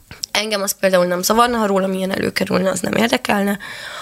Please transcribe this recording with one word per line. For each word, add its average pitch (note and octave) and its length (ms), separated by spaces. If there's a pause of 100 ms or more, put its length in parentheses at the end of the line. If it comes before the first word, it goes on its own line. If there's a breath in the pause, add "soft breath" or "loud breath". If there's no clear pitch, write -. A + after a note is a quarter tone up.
(300)
Engem G#3 320
az G3+ 180
például F#3 240
nem F3+ 180
zavarna, A#3 340
ha A3 100
rólam F#3+ 260
ilyen F#3+ 200
előkerülne, F#3+ 580
az - 100
nem G3+ 120
érdekelne, G#3+ 680 (440 loud breath)